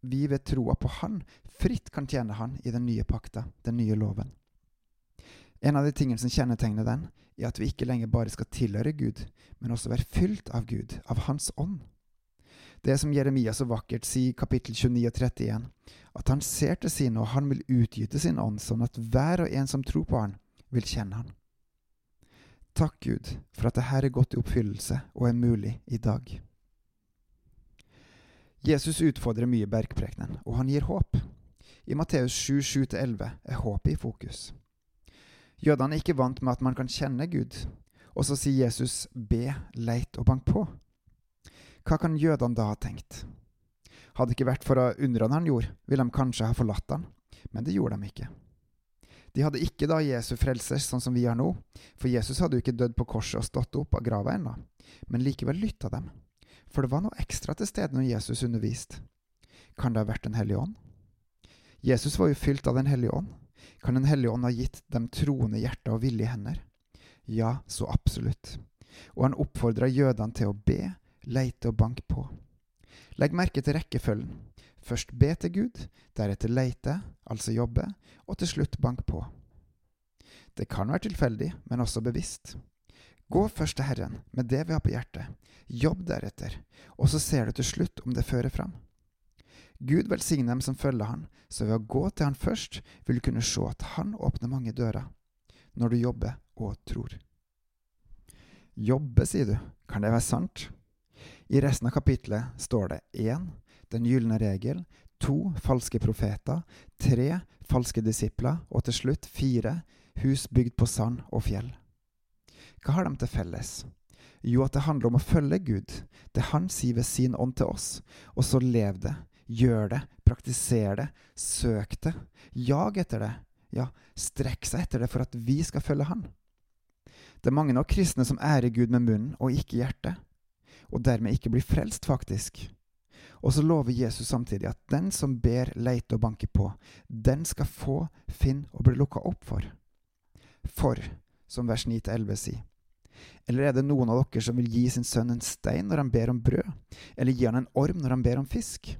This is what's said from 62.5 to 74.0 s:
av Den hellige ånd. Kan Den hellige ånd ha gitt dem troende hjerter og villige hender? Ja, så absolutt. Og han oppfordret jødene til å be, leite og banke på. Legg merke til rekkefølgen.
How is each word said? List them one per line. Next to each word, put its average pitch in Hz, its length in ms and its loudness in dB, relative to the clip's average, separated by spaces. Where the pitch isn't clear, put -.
av 127 80 2
Den 135 80 2
hellige 127 240 2
ånd. 196 220 -4
Kan 127 160 2
Den 135 80 4
hellige 135 240 4
ånd 123 160 0
ha 123 80 0
gitt - 320 -4
dem 117 240 -2
troende 123 480 0
hjerter 113 380 -2
og 117 100 0
villige 113 240 0
hender? 113 320 -6
Ja, 113 300 0
så - 240 -6
absolutt. - 640 -2
Og 127 100 4
han 135 80 2
oppfordret 120 560 0
jødene 123 400 2
til 101 220 0
å - 20 -4
be, - 380 0
leite 127 480 -2
og 110 80 -4
banke 117 240 2
på. 131 220 -4
Legg 151 160 2
merke 175 320 0
til 143 140 0
rekkefølgen. - 560 -4